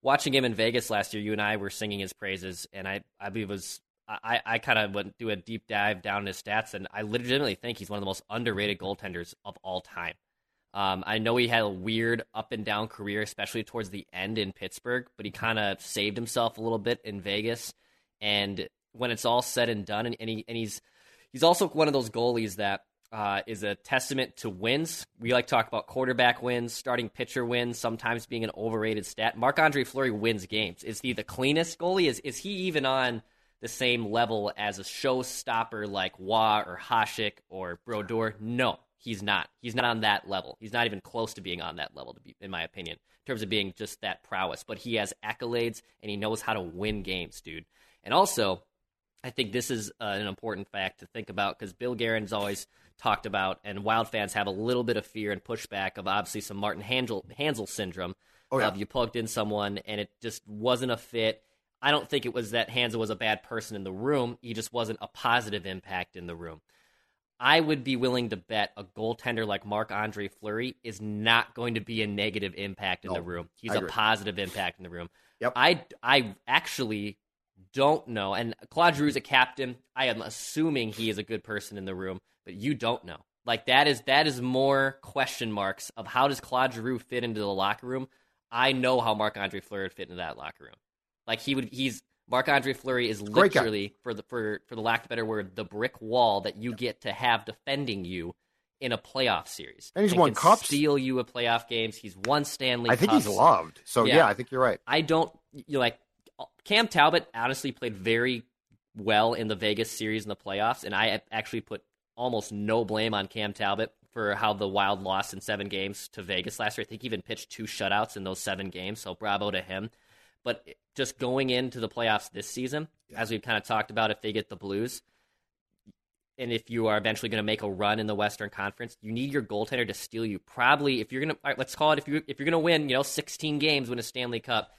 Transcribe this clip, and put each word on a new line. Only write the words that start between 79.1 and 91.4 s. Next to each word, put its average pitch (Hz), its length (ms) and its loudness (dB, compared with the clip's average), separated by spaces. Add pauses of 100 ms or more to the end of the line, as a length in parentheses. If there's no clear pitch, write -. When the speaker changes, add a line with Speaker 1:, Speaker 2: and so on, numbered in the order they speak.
Speaker 1:
a 135 40 -2
captain. 127 560 4 (180)
I 131 120 0
am 113 160 0
assuming 127 720 -2
he 113 180 -2
is 98 80 -2
a 107 40 -2
good 110 220 -6
person 104 320 -8
in 95 80 -8
the 95 100 -6
room, 92 260 -6 (260)
but 92 80 -14
you 113 200 -2
don't 117 300 -2
know. 85 140 -12 (260)
Like, 117 220 0
that 131 200 8
is, 143 160 4
that 143 240 6
is 127 140 0
more 135 640 4
question 123 500 -4
marks 98 440 -4
of 110 100 -10
how 131 220 4
does 135 120 -2
Claude 127 320 2
Giroux 117 260 -4
fit 123 240 -4
into 113 180 -2
the 104 60 0
locker 98 400 0
room. 131 220 -6 (420)
I 127 220 4
know 127 280 4
how 113 140 4
Marc-Andre 101 460 -2
Fleury 98 240 -6
would 92 80 -6
fit 95 160 -12
into 90 80 -14
that 80 220 -6
locker 73 260 -12
room. 58 100 -20 (520)
Like, 113 140 0